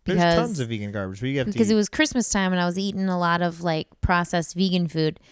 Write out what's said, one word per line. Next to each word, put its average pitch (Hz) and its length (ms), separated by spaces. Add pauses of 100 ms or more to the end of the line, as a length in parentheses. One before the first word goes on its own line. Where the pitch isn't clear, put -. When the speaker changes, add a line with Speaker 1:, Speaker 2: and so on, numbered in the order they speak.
Speaker 1:
There's 185 120
Speaker 2:
because 170 180
Speaker 1:
tons 170 240
of 117 100
vegan 104 220
garbage, 98 280
but 123 100
you 139 80
have 131 100
to - 60
Speaker 2:
because 113 160
it 220 40
Speaker 1:
eat. 220 40
Speaker 2:
was 208 100
Christmas 269 420
time 190 220
and 180 80
I 175 60
was 175 140
eating 190 300
a 180 100
lot 175 240
of, 165 180
like, 160 260 (140)
processed 175 540
vegan 180 320
food. 156 320 (120)